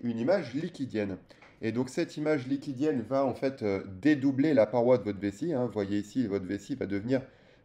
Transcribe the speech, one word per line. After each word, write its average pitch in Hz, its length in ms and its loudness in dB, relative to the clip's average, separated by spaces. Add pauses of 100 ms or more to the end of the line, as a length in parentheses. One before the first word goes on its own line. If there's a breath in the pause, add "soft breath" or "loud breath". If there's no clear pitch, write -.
une 117 160 -2
image 156 340 0
liquidienne. 107 640 -4 (460 loud breath)
Et 110 80 -2
donc 127 180 -2
cette - 260 -4
image 151 320 -2
liquidienne 139 540 -2
va 135 240 0
en 117 80 0
fait, 135 300 -4
euh, 98 200 0 (180)
dédoubler 139 520 4
la 110 140 6
paroi 123 320 4
de 95 40 -12
votre 101 160 -4
vessie, 101 320 -2
hein. 127 140 0
Vous 107 80 -4
voyez 101 240 4
ici, 107 300 -2
votre 95 180 0
vessie 101 300 -4
va 98 100 -2
devenir 104 360 0 (420 loud breath)